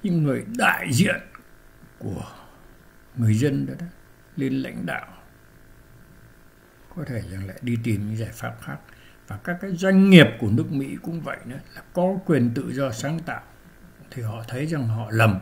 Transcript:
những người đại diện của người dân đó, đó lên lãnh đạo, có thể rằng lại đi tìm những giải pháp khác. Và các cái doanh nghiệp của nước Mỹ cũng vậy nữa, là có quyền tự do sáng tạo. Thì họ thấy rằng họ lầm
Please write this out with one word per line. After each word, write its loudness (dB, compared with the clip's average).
những 2
người 0
đại 0
diện 2
của -8
người 2
dân 0
đó, -8
đó -10
lên -2
lãnh -6
đạo, -8
có -8
thể -6
rằng -10
lại -14
đi -2
tìm -2
những -6
giải -8
pháp -10
khác. -12
Và -12
các -6
cái -6
doanh 6
nghiệp 12
của 0
nước 2
Mỹ -4
cũng -8
vậy -10
nữa, -12
là -16
có 2
quyền 4
tự -4
do -2
sáng -6
tạo. -10
Thì -10
họ -8
thấy -6
rằng -2
họ -2
lầm 0